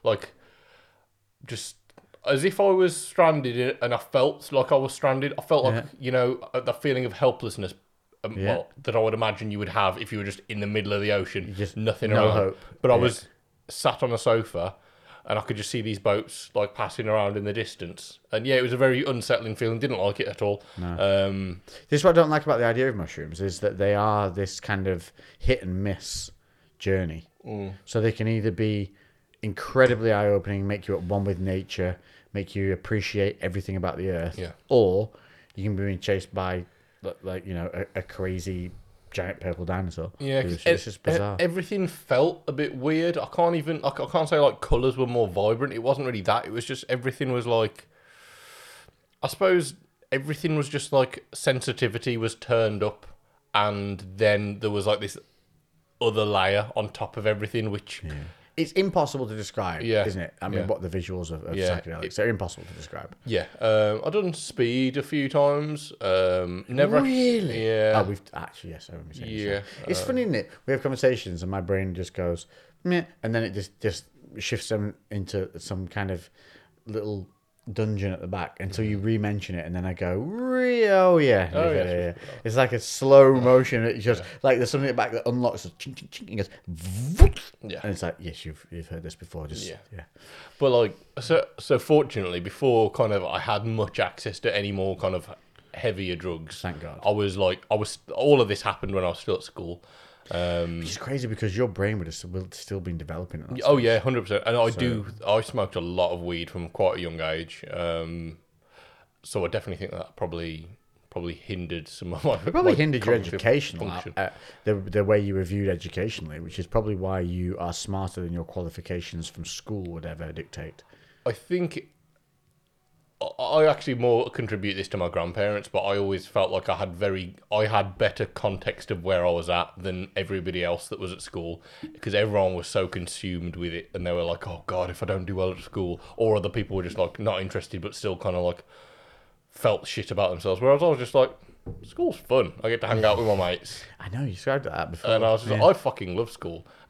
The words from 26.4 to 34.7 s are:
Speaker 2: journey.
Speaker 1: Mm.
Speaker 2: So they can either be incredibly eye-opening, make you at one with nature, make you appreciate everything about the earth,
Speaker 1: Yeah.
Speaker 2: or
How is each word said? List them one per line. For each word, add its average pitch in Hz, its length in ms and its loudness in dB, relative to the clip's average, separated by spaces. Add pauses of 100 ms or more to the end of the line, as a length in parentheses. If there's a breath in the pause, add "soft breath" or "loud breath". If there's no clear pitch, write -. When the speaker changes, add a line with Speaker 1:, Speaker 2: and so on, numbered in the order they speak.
Speaker 2:
journey. 90 480 -2 (200)
Speaker 1:
Mm. 101 280 -8 (100)
Speaker 2:
So - 160 -2
they 110 120 4
can 110 160 -2
either 110 220 2
be 104 420 -2 (500 soft breath)
incredibly 113 720 2
eye-opening, 101 540 2
make 101 220 -4
you 98 80 0
at 82 60 -6
one 98 220 0
with 98 140 0
nature, 92 580 -2 (380 soft breath)
make 101 200 -6
you 98 180 0
appreciate 101 680 -2
everything 95 360 -4
about 90 200 -2
the 92 140 -4
earth, 85 280 -4
Speaker 1:
Yeah. 87 140 -8 (160)
Speaker 2:
or 107 400 4 (460 soft breath)